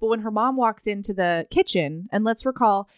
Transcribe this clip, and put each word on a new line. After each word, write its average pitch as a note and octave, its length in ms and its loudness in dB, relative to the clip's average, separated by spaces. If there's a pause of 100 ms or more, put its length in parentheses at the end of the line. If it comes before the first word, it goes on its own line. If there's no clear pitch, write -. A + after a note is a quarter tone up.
But A3 60 0
when A3+ 120 0
her G#3+ 120 -6
mom B3 260 0
walks A3+ 280 0
into G3+ 280 -4
the F3 360 0
kitchen, F3 640 0
and G#3+ 140 0
let's A3+ 200 -2
recall, A3 520 2